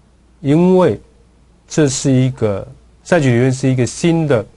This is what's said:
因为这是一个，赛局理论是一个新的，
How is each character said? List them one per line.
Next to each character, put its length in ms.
因 380
为 220
这 220
是 200
一 220
个， 340
赛 160
局 100
理 100
论 120
是 180
一 60
个 100
新 400
的， 200